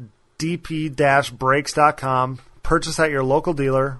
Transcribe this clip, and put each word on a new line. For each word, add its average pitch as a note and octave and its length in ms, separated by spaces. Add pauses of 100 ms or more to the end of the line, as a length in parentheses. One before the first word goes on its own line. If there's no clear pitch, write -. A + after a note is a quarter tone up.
(380)
D E3 180
P D#3 320
dash C#3 420
brakes C3 420
dot D3+ 240
com, C3 420 (240)
purchase D#3+ 380
at D#3 100
your C3+ 140
local D3+ 280
dealer, C3+ 480